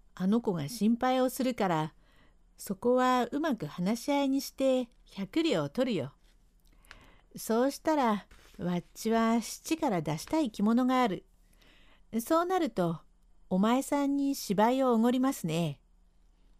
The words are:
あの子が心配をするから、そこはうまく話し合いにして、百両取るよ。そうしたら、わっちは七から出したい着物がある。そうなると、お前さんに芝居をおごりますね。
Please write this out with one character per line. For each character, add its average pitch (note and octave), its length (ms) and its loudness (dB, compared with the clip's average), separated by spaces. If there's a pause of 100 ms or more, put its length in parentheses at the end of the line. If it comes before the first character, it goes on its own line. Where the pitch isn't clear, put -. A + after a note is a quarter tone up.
(140)
あ F#3 120 -4
の A3 140 2
子 A3 140 -2
が C#3+ 140 -4
心 A3 280 0
配 B3+ 240 0
を B3+ 80 2
す B3+ 140 -4
る B3 120 0
か G3+ 140 0
ら、 D#3 260 0 (600)
そ - 200 -8
こ B3 180 2
は B3+ 380 4
う C#4+ 80 -2
ま D4+ 160 0
く D#3 100 -6
話 F#3 380 -2
し D4 80 0
合 C#4 120 2
い C#4 40 0
に C4+ 120 0
し - 100 -8
て、 B3+ 380 0 (240)
百 G3 300 -4
両 F#3+ 260 0
取 C4 260 -2
る F3+ 40 -2
よ。 C3+ 140 -6 (1200)
そ A#3 320 0
う C#4 40 0
し - 80 -8
た D#4 180 0
ら、 A3+ 300 0 (340)
わ F3 160 -2
っ E3+ 160 -4
ち - 180 -6
は A3+ 300 2
七 - 380 -6
か D#4 100 -2
ら F3+ 140 0
出 D3+ 160 -4
し - 80 -14
た D#4 120 -2
い C#4+ 120 0
着 - 120 -6
物 A#3 220 2
が B3+ 160 2
あ B3 80 2
る。 F#3 160 -8 (960)
そ D#4+ 220 2
う - 20 -4
な F4+ 140 0
る E4 100 0
と、 E3+ 320 -2 (480)
お F#3 100 0
前 A3+ 220 2
さ C#4+ 240 -2
ん C#4 120 0
に C#4 180 0
芝 G#3+ 380 2
居 C4+ 100 2
を B3+ 100 2
お A3+ 60 4
ご A#3 120 4
り B3+ 80 2
ま C4 140 2
す - 140 -8
ね。 D#3+ 340 -2 (800)